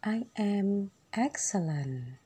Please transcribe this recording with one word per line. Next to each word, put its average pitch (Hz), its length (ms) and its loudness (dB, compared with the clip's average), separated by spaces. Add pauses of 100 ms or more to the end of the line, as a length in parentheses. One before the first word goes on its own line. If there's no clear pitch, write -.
I 226 320 0
am 202 560 2 (240)
excellent. 143 1080 -2